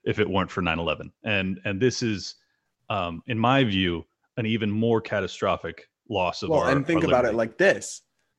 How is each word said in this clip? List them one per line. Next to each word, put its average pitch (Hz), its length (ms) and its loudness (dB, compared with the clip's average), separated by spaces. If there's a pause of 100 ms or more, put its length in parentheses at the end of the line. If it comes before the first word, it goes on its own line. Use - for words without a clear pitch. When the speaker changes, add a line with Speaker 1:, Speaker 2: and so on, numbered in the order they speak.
Speaker 1:
if - 160 0
it 95 100 2
weren't 92 220 0
for 98 100 -4
nine 82 180 0
eleven. 78 340 -4 (100)
And, 95 400 -2
and 98 180 -4
this 127 220 2
is, 104 320 -4 (540)
um, 87 380 -4
in 110 120 -4
my 131 240 4
view, 92 400 0 (320)
an 117 100 -4
even 110 260 0
more 113 280 2
catastrophic 95 880 -4 (220)
loss 92 340 -2
of - 60 -4
Speaker 2:
Well, 151 120 2
Speaker 1:
our, 123 100 2
Speaker 2:
and 139 140 2
think 160 180 0
Speaker 1:
our 156 40 2
Speaker 2:
about 123 160 4
it 120 100 2
Speaker 1:
liberty. 117 40 -2
Speaker 2:
like 113 200 -2
this. - 440 2 (380)